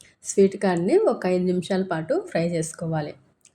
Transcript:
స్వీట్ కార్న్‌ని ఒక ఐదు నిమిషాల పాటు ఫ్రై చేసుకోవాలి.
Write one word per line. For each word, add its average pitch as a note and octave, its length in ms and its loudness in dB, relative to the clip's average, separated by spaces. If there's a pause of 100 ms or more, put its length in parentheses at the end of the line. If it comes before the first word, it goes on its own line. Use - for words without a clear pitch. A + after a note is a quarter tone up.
(280)
స్వీట్ G3 340 2
కార్న్‌ని F#3 320 2 (160)
ఒక A3+ 100 -2 (140)
ఐదు F3+ 160 2
నిమిషాల F#3 400 0
పాటు D#3+ 240 -2 (160)
ఫ్రై E3 120 -2 (120)
చేసుకోవాలి. D#3+ 580 -4 (420)